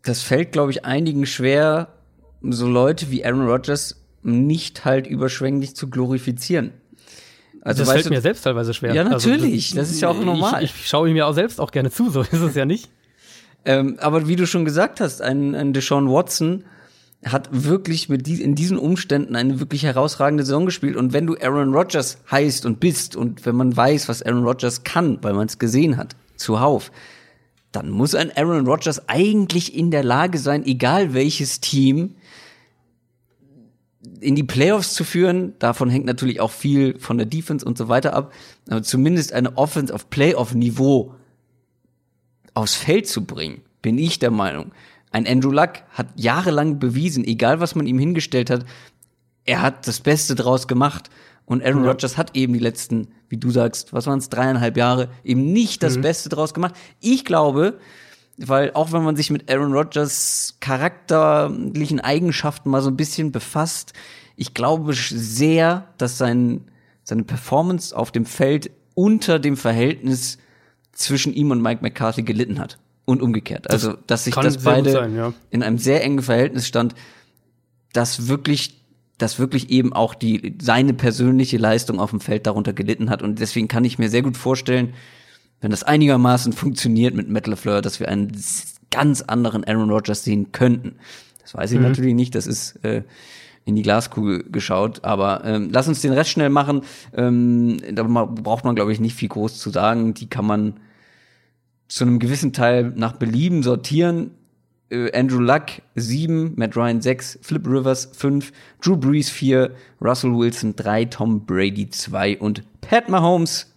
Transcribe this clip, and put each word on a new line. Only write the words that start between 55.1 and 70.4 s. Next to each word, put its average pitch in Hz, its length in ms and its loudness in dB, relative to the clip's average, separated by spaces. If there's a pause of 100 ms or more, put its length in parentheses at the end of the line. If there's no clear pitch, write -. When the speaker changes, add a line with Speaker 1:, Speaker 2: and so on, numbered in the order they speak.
Speaker 1:
eben 131 280 0
nicht 220 300 0
das 127 160 0
Speaker 2:
Mhm. 131 40 -2
Speaker 1:
Beste 160 280 -2
draus 151 240 -4
gemacht. 175 220 -4 (240)
Ich 254 260 0
glaube, 156 540 2 (580)
weil 135 380 0
auch 160 160 0
wenn 165 120 0
man 156 120 2
sich 147 160 -2
mit 147 200 -2
Aaron 139 220 2
Rodgers - 880 -2
charakterlichen 151 1400 0
Eigenschaften 151 680 -2
mal 135 140 2
so 135 80 2
ein 131 40 -2
bisschen 156 360 -2
befasst, - 600 -6 (420)
ich - 180 -8
glaube 151 380 0
sch-, 123 240 -4
sehr, 160 720 2 (100)
dass 123 220 -4
sein, 123 460 0 (380)
seine 113 200 -2
Performance 165 720 -2
auf 117 140 -4
dem 117 140 0
Feld 143 440 0 (240)
unter 190 460 4
dem 143 180 0
Verhältnis 123 800 0 (540)